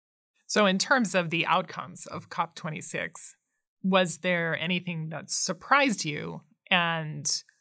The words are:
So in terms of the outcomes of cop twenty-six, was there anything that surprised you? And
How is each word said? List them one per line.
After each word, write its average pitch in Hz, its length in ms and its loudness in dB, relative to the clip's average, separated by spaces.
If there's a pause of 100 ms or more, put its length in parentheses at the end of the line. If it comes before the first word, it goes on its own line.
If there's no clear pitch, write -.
(460)
So 214 180 4
in 190 140 4
terms 240 360 4
of 170 140 2
the 165 160 0
outcomes - 640 -2
of - 240 -10
cop 170 240 -4
twenty-six, - 800 -6 (460)
was 185 360 4
there 170 400 0
anything 170 500 -4
that 156 220 -10
surprised 247 760 2
you? 160 380 -6 (280)
And 160 580 0 (320)